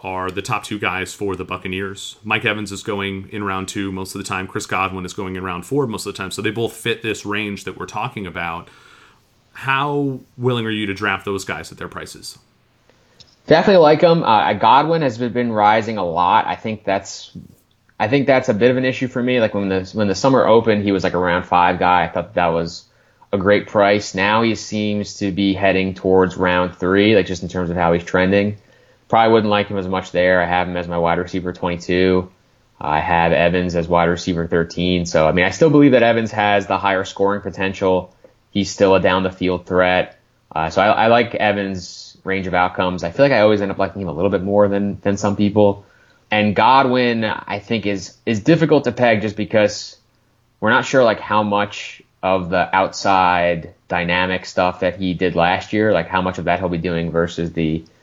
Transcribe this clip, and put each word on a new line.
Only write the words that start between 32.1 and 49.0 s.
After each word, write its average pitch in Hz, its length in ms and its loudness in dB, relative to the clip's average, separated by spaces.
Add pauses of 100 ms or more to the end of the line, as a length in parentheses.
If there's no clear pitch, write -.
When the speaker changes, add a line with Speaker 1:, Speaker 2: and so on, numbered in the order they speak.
Speaker 2:
I 76 220 -2
have 85 320 2
Evans 87 420 0
as 85 100 -2
wide 85 200 2
receiver 85 420 -2
thirteen. 87 580 -2
So, 80 220 2
I 78 60 2
mean, 90 100 2
I 95 60 0
still 160 200 2
believe 143 220 6
that 120 120 6
Evans 113 280 2
has 104 360 0
the 95 100 0
higher 95 260 0
scoring 98 380 -2
potential. 95 720 -2 (360)
He's 98 200 -2
still 95 240 4
a 90 60 4
down 92 220 2
the 92 80 -2
field 90 340 -4
threat. 90 520 2 (320)
Uh, 80 200 -4
so 95 120 0
I, 101 60 4
I 110 200 4
like 117 280 2
Evans' 98 880 -4
range 95 240 -4
of 87 60 -4
outcomes. 90 500 0
I 85 80 -6
feel 139 140 4
like 139 80 2
I 110 80 4
always 107 200 4
end 98 100 -4
up - 60 -8
liking 98 240 -4
him 95 60 -6
a 78 60 -8
little 90 180 -2
bit 95 100 0
more 101 280 2
than, 101 320 -4
than 101 160 -2
some 101 180 -2
people. 101 500 2 (460)
And 107 240 0
Godwin, 123 720 2
I 101 340 -6
think, 107 260 -4
is, 98 300 -6 (100)
is 113 140 -2
difficult 151 460 2
to 120 80 -2
peg 117 280 2